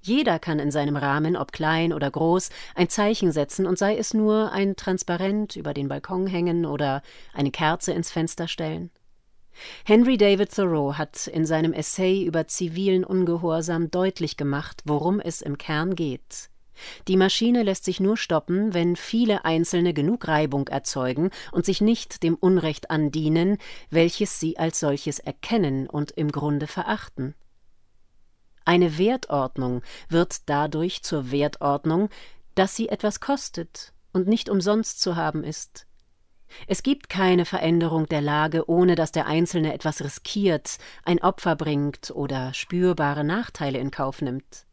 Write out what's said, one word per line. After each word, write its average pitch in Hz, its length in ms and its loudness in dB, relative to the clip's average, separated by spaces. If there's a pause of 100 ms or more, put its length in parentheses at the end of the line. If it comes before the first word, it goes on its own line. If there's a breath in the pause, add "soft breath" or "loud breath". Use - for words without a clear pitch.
Jeder 220 360 2
kann 156 200 -2
in 147 140 -2
seinem 147 240 0
Rahmen, 147 400 0
ob - 160 -6
klein 160 400 0
oder 143 180 -2
groß, 170 400 2 (240 loud breath)
ein 175 140 2
Zeichen 208 420 2
setzen 151 360 -2
und 180 120 0
sei 208 180 2
es - 160 -4
nur 214 380 2
ein 196 260 0
Transparent 190 800 -2
über 147 160 -6
den 139 160 -4
Balkon 185 380 -4
hängen 170 400 0
oder 143 340 -2 (320 loud breath)
eine 139 200 0
Kerze 165 400 0
ins - 180 -4
Fenster 165 380 -4
stellen. 165 420 -8 (920 loud breath)
Henry 240 320 6
David 202 380 4
Thoreau 156 400 2
hat - 320 -6
in 160 200 0
seinem 160 260 2
Essay 185 520 0
über 165 240 0
zivilen 185 560 0
Ungehorsam 170 880 0
deutlich 185 460 -2
gemacht, 143 480 -4
worum 156 360 0
es - 220 -6
im 143 160 -6
Kern 165 360 -2
geht. - 560 -6 (560 loud breath)
Die 185 100 4
Maschine 226 460 4
lässt 196 220 0
sich 185 160 -2
nur 202 160 4
stoppen, 180 580 0
wenn 175 220 2
viele 226 480 0
Einzelne 170 500 2
genug 156 320 0
Reibung 143 400 0
erzeugen 135 640 -2 (220 loud breath)
und 175 120 0
sich 190 160 0
nicht 220 440 0
dem 165 100 4
Unrecht 165 560 2
andienen, 156 680 2 (320 loud breath)
welches 165 500 2
sie 160 180 -4
als 165 220 -2
solches 143 400 -2
erkennen 139 680 -2
und 147 220 -4
im 151 220 -2
Grunde 147 340 -2
verachten. 151 680 -6 (1300)
Eine 175 340 4
Wertordnung 135 840 0 (260 loud breath)
wird 170 380 2
dadurch 151 560 -2
zur 135 280 -4
Wertordnung, 147 760 0 (480 loud breath)
dass 190 180 4
sie 220 140 -2
etwas 208 320 -2
kostet - 720 -6 (200)
und 185 140 2
nicht 220 220 2
umsonst 202 520 0
zu 180 140 0
haben 156 300 -2
ist. - 420 -10 (800 loud breath)
Es 190 160 0
gibt 277 260 0
keine 180 360 4
Veränderung 160 640 2
der 151 140 0
Lage, 151 480 0
ohne 175 260 6
dass 165 180 0
der 156 140 0
Einzelne 160 480 0
etwas 185 280 -4
riskiert, 165 760 -2 (260 loud breath)
ein 170 180 2
Opfer 175 340 2
bringt 147 540 -2
oder 135 440 -4
spürbare 165 720 0
Nachteile 151 540 -2
in 135 120 -4
Kauf 135 320 -4
nimmt. 131 500 -8